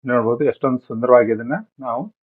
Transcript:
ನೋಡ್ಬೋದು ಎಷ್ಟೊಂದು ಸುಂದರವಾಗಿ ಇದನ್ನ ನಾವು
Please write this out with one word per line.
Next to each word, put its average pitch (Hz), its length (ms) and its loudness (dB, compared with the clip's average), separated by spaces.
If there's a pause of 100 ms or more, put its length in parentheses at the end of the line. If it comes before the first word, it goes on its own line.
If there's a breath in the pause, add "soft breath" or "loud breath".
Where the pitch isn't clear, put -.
ನೋಡ್ಬೋದು 120 400 0
ಎಷ್ಟೊಂದು 127 340 -2
ಸುಂದರವಾಗಿ 120 520 2
ಇದನ್ನ 117 220 -4 (260)
ನಾವು 131 360 -8 (120)